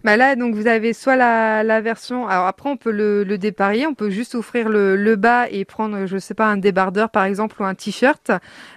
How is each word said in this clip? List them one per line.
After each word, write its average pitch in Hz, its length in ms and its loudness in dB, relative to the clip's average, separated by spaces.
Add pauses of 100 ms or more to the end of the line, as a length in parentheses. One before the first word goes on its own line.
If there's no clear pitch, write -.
Bah 214 140 4
là, 269 180 4
donc, 240 180 -2
vous 214 120 -4
avez 226 260 2
soit 262 240 0
la, 226 460 2
la 220 180 2
version, 226 480 -6
alors 185 180 2
après, 196 220 -4
on 285 80 -2
peut 233 140 -4
le, 208 340 0
le 196 140 -2
déparier, 202 480 0
on 302 80 -4
peut 208 160 -4
juste 214 240 -6
offrir 233 340 -4
le, 202 280 2
le 214 200 2
bas 233 340 2
et 196 140 -6
prendre, 208 400 -6
je 190 140 -6
sais 202 160 -10
pas, 220 140 0
un 202 100 0
débardeur, 196 500 0
par 202 160 0
exemple, 202 380 -4
ou - 20 -2
un 190 100 -2
t-shirt. 247 560 0 (460)